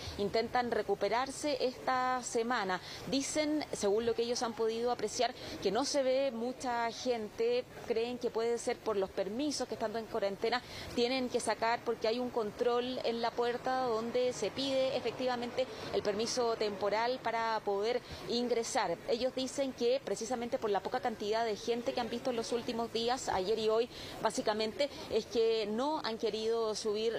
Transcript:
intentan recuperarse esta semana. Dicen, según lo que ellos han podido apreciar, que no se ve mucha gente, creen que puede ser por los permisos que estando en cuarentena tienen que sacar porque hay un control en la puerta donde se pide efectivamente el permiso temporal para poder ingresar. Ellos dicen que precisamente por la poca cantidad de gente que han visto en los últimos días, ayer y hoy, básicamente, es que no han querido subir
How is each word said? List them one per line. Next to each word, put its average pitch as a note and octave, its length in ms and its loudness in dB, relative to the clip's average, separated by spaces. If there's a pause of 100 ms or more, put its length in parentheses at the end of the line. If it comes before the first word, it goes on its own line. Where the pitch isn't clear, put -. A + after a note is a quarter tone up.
(180)
intentan A3+ 540 0
recuperarse A3+ 920 0
esta B3+ 600 0
semana. A3+ 580 0 (280)
Dicen, D4 640 0
según G#3+ 340 2
lo A3+ 100 2
que A#3 80 0
ellos A#3+ 200 0
han A3+ 100 -2
podido A3+ 380 0
apreciar, A#3+ 420 0 (280)
que G3 100 2
no B3 140 2
se C#4 180 2
ve C4 280 4
mucha A#3 600 -2
gente, A#3 720 0 (220)
creen A#3+ 300 0
que A#3 120 0
puede A#3 280 2
ser A#3 200 -2
por G#3+ 200 0
los F#3+ 120 2
permisos B3 580 -2
que - 80 -4
estando A3 240 -2
en A3 60 -6
cuarentena A3+ 560 0 (340)
tienen B3 340 2
que A#3+ 100 2
sacar A3+ 440 2
porque A3+ 240 0
hay A#3 120 2
un B3 100 0
control A#3+ 720 0
en A#3 180 0
la A#3 100 2
puerta B3 520 0
donde A#3+ 500 2
se G3+ 180 -2
pide C4 440 2
efectivamente B3 720 -2 (280)
el G3+ 80 2
permiso A3+ 540 2
temporal G#3+ 640 0
para A3+ 440 0
poder G#3 360 2 (280)
ingresar. A#3 680 2 (120)
Ellos B3 260 0
dicen C4 380 -2
que B3 300 2
precisamente A#3 540 -2
por A3+ 120 0
la G3 100 4
poca A3+ 200 -2
cantidad A3 460 0
de G#3+ 100 0
gente A#3 380 -2
que B3+ 60 0
han A3+ 100 -2
visto A#3+ 200 -2
en B3 60 0
los A3+ 160 -2
últimos A#3 420 -2
días, A#3 360 0
ayer F#3+ 300 2
y G#3+ 100 2
hoy, A3+ 200 4 (320)
básicamente, A3 680 0 (220)
es G#3+ 140 2
que A3+ 420 2
no C4+ 320 0
han A3+ 180 -2
querido A3 580 0
subir A3 440 0